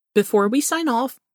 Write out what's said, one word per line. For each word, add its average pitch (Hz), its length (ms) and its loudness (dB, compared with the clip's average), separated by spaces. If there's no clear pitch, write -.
Before 208 340 2
we 262 140 0
sign 330 260 -2
off, 254 300 -2